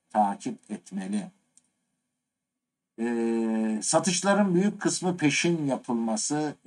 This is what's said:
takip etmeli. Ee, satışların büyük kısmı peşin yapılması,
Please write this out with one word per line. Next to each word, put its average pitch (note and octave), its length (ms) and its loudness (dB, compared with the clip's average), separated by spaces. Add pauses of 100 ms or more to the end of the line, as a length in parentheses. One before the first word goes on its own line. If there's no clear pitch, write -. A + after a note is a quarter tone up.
(100)
takip G#2+ 600 -2
etmeli. G2 600 -6 (1700)
Ee, A2+ 840 0
satışların F#3+ 720 2
büyük G3+ 260 2
kısmı F3 360 -2
peşin D3+ 500 2
yapılması, B2 880 -2 (120)